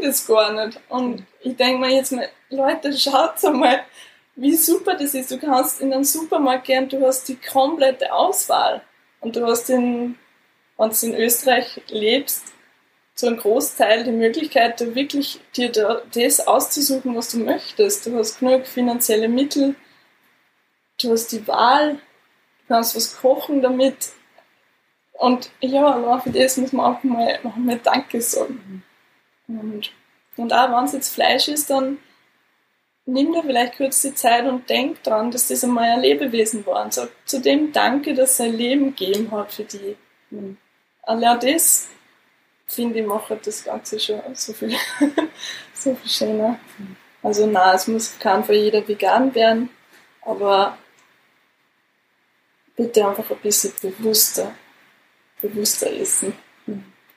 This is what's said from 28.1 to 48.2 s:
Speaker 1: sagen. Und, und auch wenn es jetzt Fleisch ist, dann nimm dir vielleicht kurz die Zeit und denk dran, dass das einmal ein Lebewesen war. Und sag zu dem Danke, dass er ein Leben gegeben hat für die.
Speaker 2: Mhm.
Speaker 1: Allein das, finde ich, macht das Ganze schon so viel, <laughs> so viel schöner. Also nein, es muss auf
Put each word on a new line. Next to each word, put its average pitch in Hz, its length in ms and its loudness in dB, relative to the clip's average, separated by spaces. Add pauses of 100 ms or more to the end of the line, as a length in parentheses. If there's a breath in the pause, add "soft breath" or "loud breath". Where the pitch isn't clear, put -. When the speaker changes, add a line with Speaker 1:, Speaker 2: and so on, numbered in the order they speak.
Speaker 1:
sagen. 196 600 -6 (640)
Und, 214 440 -10 (440)
und 233 160 -4
auch 247 180 4
wenn 247 140 2
es 277 80 -2
jetzt - 200 -6
Fleisch - 360 2
ist, 294 220 -4
dann 269 280 0 (1080 soft breath)
nimm 277 280 0
dir 330 100 0
vielleicht 247 340 0
kurz 269 260 0
die 269 120 -4
Zeit 240 320 4
und 254 240 -2
denk 254 320 -2
dran, 226 300 0
dass 240 160 -2
das 254 160 -2
einmal 233 260 2
ein 247 120 2
Lebewesen 233 640 0
war. 196 180 -2
Und 220 100 -8
sag 240 160 -4 (140)
zu 269 160 -4
dem 285 320 2
Danke, 269 420 0
dass 262 240 2
er 233 80 -2
ein 226 100 -2
Leben 269 380 0
gegeben 202 380 -2
hat 208 200 -6
für 208 120 -10
die. 202 320 -12 (340)
Speaker 2:
Mhm. 202 260 -12 (460)
Speaker 1:
Allein 233 380 2
das, 294 480 2 (800)
finde 233 320 -4
ich, 214 60 -4
macht 214 380 -6
das - 200 -8
Ganze 220 340 -8
schon 208 220 -4 (140)
so - 180 -10
viel, 220 240 -6 (240)
<laughs> - 720 -4
so 262 220 -2
viel - 140 -10
schöner. 214 500 -2 (640)
Also 214 220 2
nein, 185 280 4
es 190 140 -2
muss 220 220 -2
auf - 100 -18